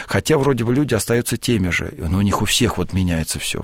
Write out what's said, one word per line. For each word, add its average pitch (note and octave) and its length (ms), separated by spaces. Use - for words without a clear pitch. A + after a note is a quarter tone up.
Хотя - 300
вроде C3+ 280
бы A#2+ 100
люди C#3+ 200
остаются A#2 440
теми F#2+ 320
же, - 260
но E2+ 220
у - 20
них G2+ 220
у - 20
всех G#2 320
вот F2+ 160
меняется F2 460
всё. - 240